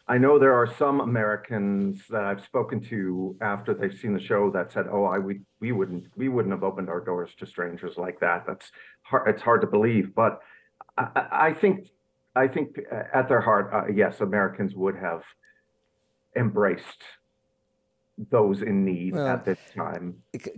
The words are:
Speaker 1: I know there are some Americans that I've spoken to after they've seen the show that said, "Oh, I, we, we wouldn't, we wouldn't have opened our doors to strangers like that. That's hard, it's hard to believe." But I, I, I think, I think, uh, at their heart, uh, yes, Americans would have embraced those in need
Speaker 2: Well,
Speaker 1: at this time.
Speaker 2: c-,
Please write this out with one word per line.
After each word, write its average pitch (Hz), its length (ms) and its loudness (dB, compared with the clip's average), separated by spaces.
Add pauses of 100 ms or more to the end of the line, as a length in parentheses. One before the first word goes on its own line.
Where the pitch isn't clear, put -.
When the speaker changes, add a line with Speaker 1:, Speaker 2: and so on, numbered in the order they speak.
Speaker 1:
I 120 100 2
know 139 220 6
there 135 140 8
are 120 240 4
some 139 240 2
Americans 104 1080 -2
that 107 140 -2
I've 101 180 -4
spoken 123 440 -4
to 95 560 -4
after 104 320 -2
they've 98 200 -2
seen 107 200 -4
the 92 80 -2
show 101 300 2
that 92 200 -2
said, 98 180 -2
"Oh, 101 140 2
I, 95 160 0
we, 98 220 -6 (180)
we 117 140 -4
wouldn't, 92 320 -4 (100)
we 131 140 -2
wouldn't 107 240 0
have 95 100 -4
opened 95 240 -4
our 87 140 -6
doors 90 380 -6
to 90 60 -12
strangers 87 520 -8
like 90 240 -6
that. 87 260 0
That's - 240 -10 (300)
hard, - 260 0
it's 107 140 0
hard 113 180 4
to 98 80 0
believe." 107 480 2
But 113 240 2 (580)
I, 123 180 -2
I, 156 320 2
I 160 60 2
think, 190 360 2 (440)
I 131 140 4
think, 147 320 -4 (100)
uh, 113 140 -6 (100)
at 127 140 2
their 117 140 4
heart, 101 320 2
uh, 104 180 0
yes, 98 300 2
Americans 98 520 0
would 95 220 0
have 85 280 -6 (1080)
embraced 104 720 0 (1300)
those 101 320 2
in 98 240 0
need 92 280 -4
Speaker 2:
Well, 147 140 -2
Speaker 1:
at - 160 -2
this 95 140 -2 (180)
time. 85 460 -8 (140)
Speaker 2:
c-, - 220 -12